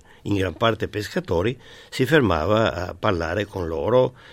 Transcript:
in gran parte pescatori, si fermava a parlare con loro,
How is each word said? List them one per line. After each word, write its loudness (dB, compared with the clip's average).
in -2
gran 0
parte 0
pescatori, -2
si 0
fermava 2
a -10
parlare -2
con -6
loro, 2